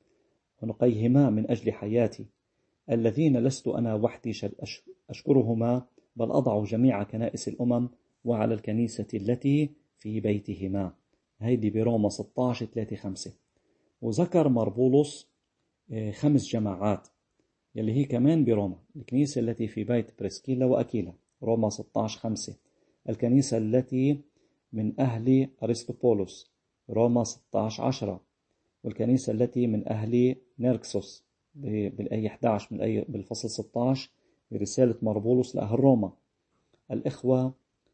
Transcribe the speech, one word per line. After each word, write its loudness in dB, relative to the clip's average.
عنقيهما 4
من 0
أجل 0
حياتي، -2
اللذين 4
لست 0
أنا 0
وحدي -2
شل-، -8
أش-، -14
أشكرهما، 2
بل -2
أضع 2
جميع 2
كنائس -6
الأمم 0
وعلى 0
الكنيسة -2
التي 0
في -8
بيتهما." -2
هيدي 2
بروما 2
ستاش، -4
ثلاثة، -6
خمسة. -10
وذكر 2
مار 2
بولس، 2
آه، -4
خمس 2
جماعات، -2
يلي -2
هي 2
كمان 2
بروما، 2
الكنيسة -2
التي -2
في -8
بيت -2
بريسكيلا -2
وأكيلا، 0
روما 2
ستاش، -4
خمسة، -6
الكنيسة 2
التي 0
من -4
أهل 2
أرسطوبولوس، -2
روما 2
ستاش، -4
عشرة، -4
والكنيسة 0
التي 0
من -2
أهل 0
نيركسوس، -4
ب-، -4
بالآية -4
احداعش -2
من -6
الآية، -2
بالفصل -8
ستاش -2
برسالة 2
مار 0
بولس 0
لأهل -2
روما، 4
الإخوة 0